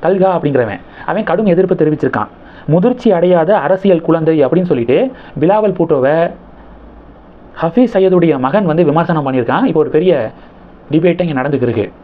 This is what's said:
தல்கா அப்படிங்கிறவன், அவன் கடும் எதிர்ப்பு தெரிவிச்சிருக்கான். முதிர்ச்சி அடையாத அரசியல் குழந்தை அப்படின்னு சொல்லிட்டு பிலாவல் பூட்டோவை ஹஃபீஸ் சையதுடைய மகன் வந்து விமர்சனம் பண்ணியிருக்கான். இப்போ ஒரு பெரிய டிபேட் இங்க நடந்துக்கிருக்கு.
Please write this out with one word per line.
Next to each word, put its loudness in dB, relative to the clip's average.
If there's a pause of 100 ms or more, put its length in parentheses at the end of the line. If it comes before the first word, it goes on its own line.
தல்கா 2
அப்படிங்கிறவன், -2 (200)
அவன் -4
கடும் 0
எதிர்ப்பு 0
தெரிவிச்சிருக்கான். -2 (400)
முதிர்ச்சி 2
அடையாத 2 (140)
அரசியல் 0
குழந்தை 0 (120)
அப்படின்னு 0
சொல்லிட்டு 0 (420)
பிலாவல் 0
பூட்டோவை 0 (1400)
ஹஃபீஸ் 0
சையதுடைய 2 (100)
மகன் 0
வந்து 2
விமர்சனம் 0
பண்ணியிருக்கான். -2
இப்போ 0
ஒரு -2
பெரிய 2 (800)
டிபேட் 0
இங்க -4
நடந்துக்கிருக்கு. -2 (180)